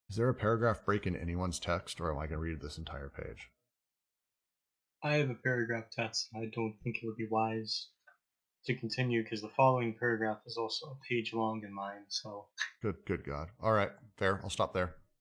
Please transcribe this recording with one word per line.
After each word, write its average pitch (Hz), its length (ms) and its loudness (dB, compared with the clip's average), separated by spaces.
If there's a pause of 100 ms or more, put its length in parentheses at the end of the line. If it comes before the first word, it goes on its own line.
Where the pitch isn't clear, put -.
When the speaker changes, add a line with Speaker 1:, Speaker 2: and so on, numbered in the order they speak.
(100)
Speaker 1:
Is 98 60 -8
there 120 140 4
a 123 40 2
paragraph 113 520 4
break 104 200 2
in 90 80 2
anyone's 85 460 0
text, - 400 -2
or 82 100 0
am 71 80 -2
I 78 80 -2
gonna 76 120 -4
read 80 240 -4
this 76 160 -8
entire 69 320 -8
page? - 400 -12 (1500)
Speaker 2:
I 151 140 4
have 143 120 6
a 123 60 0
paragraph 117 560 0
text, - 420 -4
and 113 100 -6
I 110 60 -2
don't 110 340 -2
think 117 140 -2
it 117 100 -8
would 110 120 -6
be 113 100 -2
wise 110 600 0 (760)
to - 100 0
continue, 117 480 0
'cause 110 200 -6
the 107 80 -8
following 127 480 4
paragraph 110 480 2
is 113 100 -12
also 113 300 -4
a 135 200 -12
page 113 280 -2
long 110 280 0
in 101 120 -10
mine, 101 340 -8
so. 101 400 -8 (320)
Speaker 1:
Good, 98 240 -4
good 92 180 -2
God. 73 280 -6 (100)
All 110 140 4
right, 101 180 2 (240)
fair. 98 260 2
I'll 95 60 -6
stop 95 240 0
there. 90 240 0 (240)